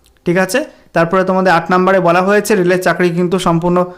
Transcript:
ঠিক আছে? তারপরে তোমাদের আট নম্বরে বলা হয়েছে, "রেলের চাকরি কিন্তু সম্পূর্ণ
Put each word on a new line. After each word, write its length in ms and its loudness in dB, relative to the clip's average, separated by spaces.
ঠিক 120 -2
আছে? 280 -2
তারপরে 320 0
তোমাদের 280 0
আট 200 0
নম্বরে 280 2
বলা 220 2
হয়েছে, 320 0
"রেলের 280 0
চাকরি 280 0
কিন্তু 280 -2
সম্পূর্ণ 460 0